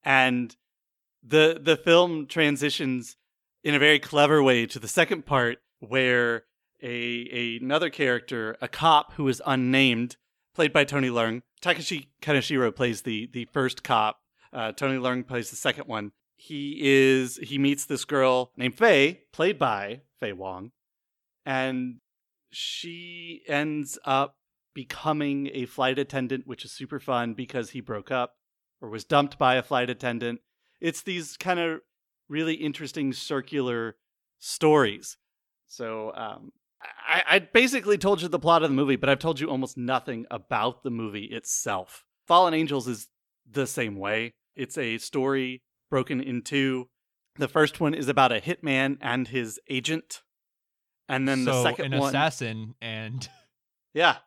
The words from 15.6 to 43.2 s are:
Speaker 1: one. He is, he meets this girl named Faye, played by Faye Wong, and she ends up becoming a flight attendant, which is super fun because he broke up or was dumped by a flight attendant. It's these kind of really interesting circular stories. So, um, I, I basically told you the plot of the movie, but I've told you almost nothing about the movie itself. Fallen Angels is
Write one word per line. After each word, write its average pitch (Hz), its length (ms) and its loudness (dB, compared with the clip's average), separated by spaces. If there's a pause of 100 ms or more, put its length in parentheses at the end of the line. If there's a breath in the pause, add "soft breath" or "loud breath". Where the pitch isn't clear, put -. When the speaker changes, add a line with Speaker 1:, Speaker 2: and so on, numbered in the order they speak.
Speaker 1:
one. 107 240 -8 (240)
He 143 460 -10
is, 135 600 4
he 143 160 -6
meets 139 260 2
this 139 200 -6
girl 131 520 2
named 123 200 -4
Faye, 175 460 4 (100)
played 170 260 0
by 110 440 -2 (180)
Faye 107 120 -6
Wong, 95 380 -10 (720)
and 131 520 -4 (580)
she 170 960 -12
ends 151 560 -2
up 139 320 0 (380)
becoming 143 800 -2
a 127 100 -4
flight 131 340 -2
attendant, 131 480 -4
which 127 200 -14
is - 60 -18
super 135 280 -10
fun 120 320 -2
because 120 380 -8
he 123 100 -10
broke 107 300 -10
up 123 240 -2 (480)
or 113 80 -12
was 110 140 -10
dumped 143 340 2
by 127 160 4
a 123 80 2
flight 123 260 0
attendant. 120 520 -4 (380)
It's 165 220 -4
these 180 380 -8
kind 180 200 -2
of 165 220 -2 (480)
really 160 260 -2
interesting 143 600 -4
circular 127 840 -4 (420)
stories. 143 800 2 (500)
So, 110 480 -8
um, - 380 -12 (560)
I, 170 180 4
I 175 120 6
basically 226 580 4
told 185 240 2
you 175 80 -6
the 160 100 -2
plot 160 240 6
of 160 60 2
the 135 80 2
movie, 139 200 4
but 127 120 0
I've 135 100 4
told 156 220 -2
you 156 80 -4
almost 131 300 -4
nothing 123 520 -4
about 117 520 -4
the 131 80 -6
movie 110 360 -6
itself. 104 760 -6 (220)
Fallen 175 260 6
Angels 143 360 -2
is 113 200 -8 (420)